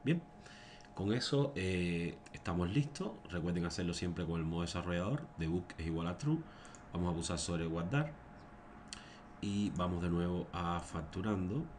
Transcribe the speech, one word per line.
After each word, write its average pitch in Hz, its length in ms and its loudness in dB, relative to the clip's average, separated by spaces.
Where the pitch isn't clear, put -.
Bien, 165 180 4
con 98 200 2
eso, 139 420 4
eh, 87 640 2
estamos 87 380 2
listos. 143 440 2
Recuerden 87 380 2
hacerlo 87 300 0
siempre 87 280 0
con 82 160 0
el 80 60 2
modo 82 160 2
desarrollador, 90 640 0
debug 90 260 2
es 80 80 0
igual 82 180 0
a 87 140 -2
true. 156 240 2
Vamos 87 160 2
a 85 60 2
pulsar 85 240 0
sobre 85 260 0
guardar 87 480 2
y 101 300 2
vamos 90 320 2
de 87 60 4
nuevo 87 440 4
a 87 260 0
facturando. 92 840 0